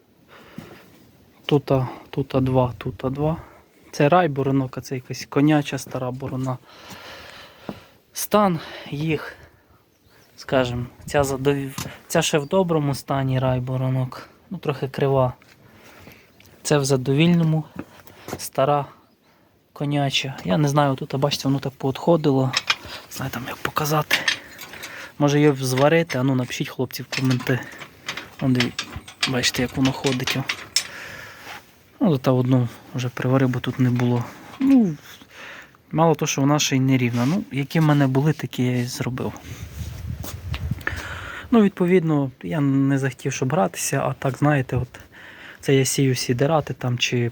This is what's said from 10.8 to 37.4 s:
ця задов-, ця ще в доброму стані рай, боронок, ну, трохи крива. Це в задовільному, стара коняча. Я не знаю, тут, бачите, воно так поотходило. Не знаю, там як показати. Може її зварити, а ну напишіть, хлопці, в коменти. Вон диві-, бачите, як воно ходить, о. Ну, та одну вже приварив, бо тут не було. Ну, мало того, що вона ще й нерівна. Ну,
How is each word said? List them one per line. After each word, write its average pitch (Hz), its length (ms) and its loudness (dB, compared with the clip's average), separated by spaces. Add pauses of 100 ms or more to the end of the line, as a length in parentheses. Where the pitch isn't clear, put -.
ця 143 200 2
задов-, 135 600 -2 (220)
ця 165 140 2
ще 156 160 0
в 143 80 -4
доброму 160 480 2
стані 135 440 -2
рай, 127 220 2
боронок, 131 680 -2 (220)
ну, 180 80 -10
трохи 139 300 -4
крива. 135 440 2 (1300)
Це 151 160 4
в 139 60 0
задовільному, 156 800 2 (720)
стара 139 480 0 (840)
коняча. 143 720 -2
Я 175 140 2
не 147 100 4
знаю, 139 260 4
тут, 131 220 -6
бачите, 139 320 0
воно 139 100 2
так 131 140 -6
поотходило. 135 800 2 (560)
Не - 40 -20
знаю, 131 180 -6
там 120 180 -8
як - 80 -10
показати. - 600 -2 (1040)
Може 147 220 4
її 147 200 6
зварити, 139 580 2
а 123 40 0
ну 123 120 2
напишіть, 127 340 -4
хлопці, - 340 -6
в 123 40 -16 (100)
коменти. 131 440 0 (800)
Вон 131 120 2
диві-, 123 200 2 (560)
бачите, 127 340 0
як 123 140 -4
воно 135 160 2
ходить, 131 440 -2
о. 135 80 -4 (1600)
Ну, 170 180 4
та 135 140 2
одну 127 360 2 (260)
вже 123 140 -4
приварив, 131 400 2
бо 123 120 -2
тут 127 180 -4
не 127 120 4
було. 123 340 2 (360)
Ну, 247 360 6 (960)
мало 156 220 6
того, 156 120 -2
що - 140 -2
вона 143 180 4
ще 143 180 0
й 131 40 2
нерівна. 123 460 2
Ну, 175 260 0